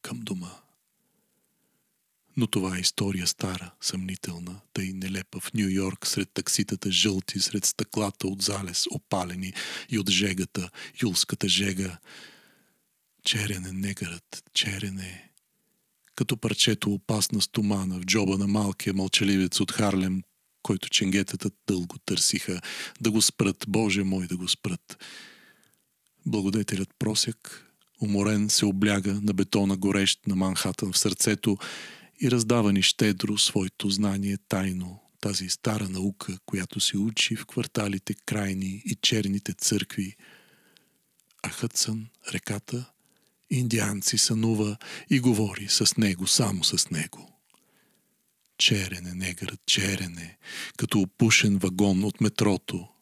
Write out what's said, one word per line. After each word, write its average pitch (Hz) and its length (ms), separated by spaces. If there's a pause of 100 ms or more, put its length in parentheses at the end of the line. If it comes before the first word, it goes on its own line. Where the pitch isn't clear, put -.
към 120 180
дома. 92 360 (1800)
Но 117 100
това 92 300
е - 20
история 95 480
стара, 90 440 (100)
съмнителна, 92 800 (120)
тъй 95 200
нелепа 95 460
в - 140
Ню 104 160
Йорк, 95 380
сред - 260
такситата 98 580
жълти, 95 480
сред - 260
стъклата - 640
от 98 140
залез, 98 500
опалени 92 640 (360)
и 110 100
от 95 100
жегата, 95 600 (340)
юлската 98 440
жега. 92 500 (1300)
Черен 101 420
е 92 60
негърът, 95 720 (100)
черен 98 460
е, 92 320 (840)
като 123 220
парчето 104 560
опасна 104 480
стомана 98 580
в 90 60
джоба 95 320
на 98 100
малкия 101 460
мълчаливец 95 680
от 98 120
Харлем, 95 520 (400)
който - 260
ченгетата 98 640 (160)
дълго 90 300
търсиха, - 640 (400)
да 110 100
го 107 100
спрат, - 460
Боже 101 360
мой, 95 240
да 90 100
го 90 100
спрат. - 560 (1200)
Благодетелят 98 640 (100)
просяк, - 720 (300)
уморен, 104 480
се - 160
обляга 101 480
на 104 200
бетона 98 440
горещ 98 500
на 98 80
Манхатън 92 580
в - 40
сърцето 101 600 (640)
и 123 100
раздава 113 420
ни 95 80
щедро 104 560
своето 98 520
знание 98 480
тайно, 95 600 (220)
тази 95 280
стара 104 400
наука, 95 560
която 95 340
се - 180
учи 110 380
в - 100
кварталите 104 680
крайни 98 720
и - 160
черните 101 520
църкви. 98 640 (1300)
А - 60
Хътсън, 110 580 (260)
реката – 107 580 (580)
Индианци 113 680
сънува 110 600 (320)
и 131 100
говори 107 500
с - 280
него, 95 300
само 98 360
с - 260
него. - 500 (1160)
Черен 92 500
е 90 60
негърът, 90 520
черен 95 520
е, 85 200 (400)
като 110 240
опушен 104 560
вагон 95 460
от 104 180
метрото 101 680 (140)